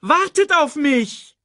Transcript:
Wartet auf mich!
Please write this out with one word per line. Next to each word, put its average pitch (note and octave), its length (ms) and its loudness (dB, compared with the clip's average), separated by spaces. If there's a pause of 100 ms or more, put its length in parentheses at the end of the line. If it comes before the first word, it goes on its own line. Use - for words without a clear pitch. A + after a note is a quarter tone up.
Wartet F#4 520 0
auf D#4 220 0
mich! C4+ 680 -2